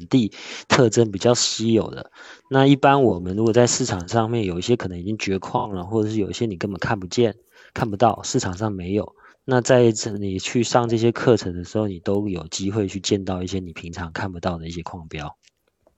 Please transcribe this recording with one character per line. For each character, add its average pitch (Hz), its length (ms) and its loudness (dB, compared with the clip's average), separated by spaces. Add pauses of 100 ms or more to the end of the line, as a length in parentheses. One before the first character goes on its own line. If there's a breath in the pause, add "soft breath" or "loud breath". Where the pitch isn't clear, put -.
地 117 240 2 (380 loud breath)
特 120 200 6
征 110 220 2
比 95 80 -6
较 120 140 4
稀 113 400 0
有 107 180 2
的。 - 200 -16 (380 loud breath)
那 135 160 6
一 139 120 6
般 139 260 4
我 95 160 4
们 90 160 -6
如 110 80 0
果 113 80 4
在 120 160 6
市 127 180 0
场 90 220 -4
上 113 240 0
面 113 140 -2
有 87 120 -4
一 90 40 -6
些 120 160 2
可 - 100 -6
能 90 100 -8
已 87 60 -8
经 107 140 -4
绝 95 200 -2
矿 110 360 -4
了， 90 120 -6
或 110 160 0
者 107 80 0
是 110 60 -4
有 98 140 -2
一 87 40 -8
些 120 120 -2
你 104 100 -4
根 101 160 -4
本 92 80 -8
看 113 180 -2
不 92 100 -10
见、 113 280 0 (380 soft breath)
看 117 160 -2
不 101 80 -6
到， 107 260 2
市 - 160 -2
场 92 180 -4
上 107 140 -2
没 92 220 -6
有， 104 220 -2 (280 soft breath)
那 127 160 2
在 120 320 6
这 110 200 -4
里 101 280 -4
去 120 240 0
上 120 240 2
这 117 100 0
些 117 140 2
课 117 240 4
程 92 180 -2
的 87 120 -8
时 - 120 -6
候， 107 120 0
你 90 100 -8
都 101 300 0
有 82 180 -6
机 95 240 -6
会 104 160 0
去 95 140 -8
见 98 220 0
到 92 200 -4
一 92 40 -6
些 95 120 -4
你 90 140 -12
平 85 180 -12
常 85 220 -10
看 98 180 -6
不 87 80 -12
到 87 180 -4
的 82 100 -10
一 85 40 -10
些 85 100 -10
矿 82 280 -12
标。 73 280 -12 (600)